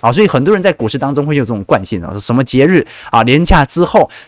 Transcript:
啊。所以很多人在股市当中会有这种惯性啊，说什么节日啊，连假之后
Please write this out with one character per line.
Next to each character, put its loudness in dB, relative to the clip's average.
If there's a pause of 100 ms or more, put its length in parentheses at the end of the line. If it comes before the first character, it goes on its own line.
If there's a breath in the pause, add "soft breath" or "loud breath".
啊。 0
所 2
以 4
很 0
多 2
人 0
在 0
股 -6
市 -4
当 -4
中 -2
会 0
有 0
这 -10
种 -6
惯 0
性 -6
啊， -10
说 -8
什 -2
么 2
节 2
日 2 (240 loud breath)
啊， 2
连 2
假 4
之 -2
后 -2 (180 loud breath)